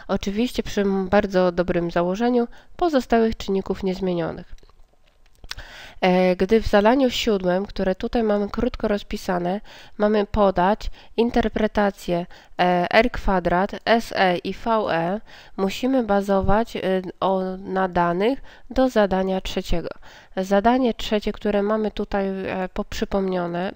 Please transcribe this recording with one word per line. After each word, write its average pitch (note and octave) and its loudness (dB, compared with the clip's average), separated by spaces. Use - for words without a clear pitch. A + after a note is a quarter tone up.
Oczywiście G#3 -2
przy - -2
m-, F#3+ 0
bardzo G3 2
dobrym F3 0
założeniu A#3 0
pozostałych A#3+ 2
czynników G3 -4
niezmienionych. F3+ -4
E, F#3 4
gdy F#3+ 2
w - -2
zadaniu A#3+ 4
siódmym, G3 0
które F#3+ -2
tutaj A#3 -2
mamy G#3 0
krótko - -4
rozpisane, G3 -4
mamy G#3 2
podać G3 2
interpretację, G#3+ 0
e, F3+ 2
R A#3 4
kwadrat, F3+ 0
S A3+ 2
E F3+ 2
i F#3+ -6
V - -4
E, F#3+ 0
musimy B3 0
bazować, G3+ 2
e, G#3 -6
o, F#3+ 0
na F#3+ -2
danych F3+ 0
do C4 2
zadania F#3+ 0
trzeciego. - -2
Zadanie A3 4
trzecie, - -2
które G3+ 0
mamy G#3+ 0
tutaj, G3+ -2
e, F#3+ -4
poprzypomnione, F#3 -2